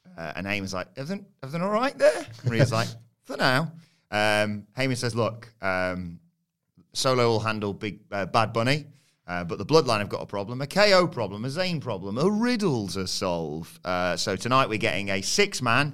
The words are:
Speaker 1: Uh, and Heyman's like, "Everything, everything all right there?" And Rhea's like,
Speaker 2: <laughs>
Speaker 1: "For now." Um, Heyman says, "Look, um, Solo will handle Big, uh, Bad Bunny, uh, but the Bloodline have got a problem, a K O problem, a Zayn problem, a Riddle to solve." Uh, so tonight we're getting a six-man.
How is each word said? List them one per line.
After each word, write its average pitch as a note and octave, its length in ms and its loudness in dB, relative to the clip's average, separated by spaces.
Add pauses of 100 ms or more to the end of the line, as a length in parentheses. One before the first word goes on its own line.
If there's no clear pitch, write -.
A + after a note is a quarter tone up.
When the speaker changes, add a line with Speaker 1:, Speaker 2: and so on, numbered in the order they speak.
(180)
Speaker 1:
Uh, D#2+ 200 -8
and G2 100 -6
Heyman's G2 260 -4
like, F2+ 220 -6
"Everything, F#3+ 300 -8 (180)
everything D3 180 -6
all G3+ 120 -2
right C4 240 0
there?" C#4+ 280 4 (180)
And A#2+ 80 0
Rhea's A#2 200 4
like, A2+ 160 0 (200)
Speaker 2:
<laughs> - 180 -20
Speaker 1:
"For C4+ 100 -10
now." D#3 380 2 (360)
Um, G#2 560 2 (120)
Heyman C3 180 0
says, A#2 180 -2
"Look, A2 480 -2
um, F2+ 580 -2 (760)
Solo B2+ 340 2
will A2 140 4
handle G#2+ 320 -2
Big, G2+ 260 -8 (140)
uh, G2 140 -2
Bad A2 260 2
Bunny, C3 320 0 (420)
uh, F2 160 -6
but E2+ 140 -6
the G2 80 -8
Bloodline B2 340 4
have G2 80 -4
got G#2 140 -6
a - 40 -10
problem, G#2 360 -8
a C#3+ 60 -6
K G3+ 260 4
O F#3 120 6
problem, G#2 380 -6
a C3+ 60 -4
Zayn E3+ 320 -4
problem, G2 360 -6
a E3+ 120 2
Riddle G#3 600 0
to F#2 180 -4
solve." E2+ 760 -4
Uh, F2 320 0
so F#2+ 220 -2
tonight B2 320 2
we're A2 80 0
getting G2+ 320 0
a F#2+ 120 0
six-man. C#3+ 720 2